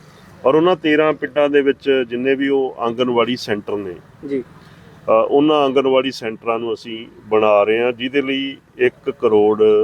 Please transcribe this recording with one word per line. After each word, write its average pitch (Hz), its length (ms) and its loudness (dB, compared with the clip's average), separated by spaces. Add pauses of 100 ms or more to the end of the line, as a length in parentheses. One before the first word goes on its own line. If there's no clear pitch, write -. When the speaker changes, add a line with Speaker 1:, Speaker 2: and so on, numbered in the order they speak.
(460)
Speaker 1:
ਔਰ 135 100 4
ਉਹਨਾਂ 175 200 4
ਤੇਰਾਂ 156 380 0
ਪਿੰਡਾਂ 143 360 -2
ਦੇ 143 120 2
ਵਿੱਚ 135 480 0
ਜਿੰਨੇ 127 260 -2
ਵੀ 139 120 -4
ਉਹ 135 320 -2
ਆਂਗਨਵਾੜੀ 117 560 -2
ਸੈਂਟਰ 104 400 -6
ਨੇ, 95 200 -10 (320)
Speaker 2:
ਜੀ। 139 140 -6
Speaker 1:
ਅਹ, - 720 -10
ਉਹਨਾਂ 139 440 2
ਆਂਗਨਵਾੜੀ 135 560 0
ਸੈਂਟਰਾਂ 113 480 -8
ਨੂੰ 117 140 -6
ਅਸੀਂ 113 340 -14 (180)
ਬਣਾ 107 380 4
ਰਹੇ 110 160 0
ਹਾਂ, 123 120 0
ਜਿਹਦੇ 127 300 -4
ਲਈ 135 360 -6 (200)
ਇੱਕ 123 320 -2
ਕਰੋੜ 107 540 2 (200)